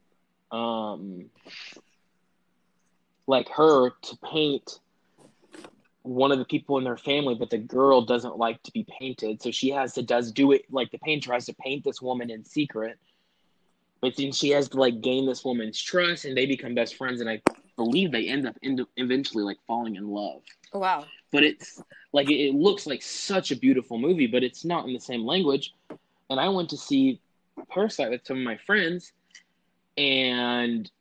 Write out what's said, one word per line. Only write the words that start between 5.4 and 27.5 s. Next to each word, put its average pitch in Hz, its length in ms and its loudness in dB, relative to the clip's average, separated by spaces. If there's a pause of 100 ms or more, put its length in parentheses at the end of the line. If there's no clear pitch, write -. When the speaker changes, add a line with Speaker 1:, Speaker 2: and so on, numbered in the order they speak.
Speaker 1:
one 127 300 2
of 135 60 4
the 127 60 -2
people 139 340 -2
in 131 60 -2
their 123 120 -4
family, 139 380 0
but 113 160 -4
the 117 80 -2
girl 127 440 6
doesn't 113 340 -2
like 113 280 -2
to - 80 -20
be 113 120 -4 (160)
painted, 120 400 -6
so 120 100 -6
she 135 200 -2
has 135 240 -2
to, 127 80 -4
does 120 300 0
do 139 200 6
it, 135 180 4
like, 127 200 -4
the - 80 -12
painter 139 340 -4
has 123 140 -2
to 113 80 -10
paint 139 300 -8
this 135 180 -4
woman 123 280 -4
in 110 140 -14
secret, 117 540 -4 (1040)
but 127 160 0
then 139 160 -2
she 143 180 2
has 143 180 4
to, - 80 -10
like, 123 240 4
gain 131 240 0
this 131 200 -2
woman's 117 360 -4
trust, 175 440 0
and 135 120 -6
they 127 80 4
become 131 300 -2
best 117 220 -2
friends, 127 240 -4
and 117 100 -4
I 107 100 -6 (360)
believe 139 340 0
they 110 180 0
end 135 200 -2
up - 140 -12
end-, 131 220 -2 (120)
eventually, 127 480 0
like, 101 140 -4 (100)
falling 117 260 -4
in 101 140 -10
love. 101 340 -6 (300)
Speaker 2:
Oh, 196 80 -6
wow. 180 240 0 (260)
Speaker 1:
But 143 140 4
it's, - 360 -2 (320)
like, 143 160 2
it, 143 200 2
it 135 60 0
looks 175 300 2
like 139 160 -6
such - 520 -4
a 139 40 -2
beautiful 127 420 2
movie, 151 280 2
but 123 160 0
it's - 220 -4
not 165 220 -2
in 127 60 -6
the 120 80 -6
same 120 240 -6
language. 143 480 0 (560)
And 131 120 -2
I 165 80 0
went 180 220 -2
to 147 60 -8
see 135 440 2 (500)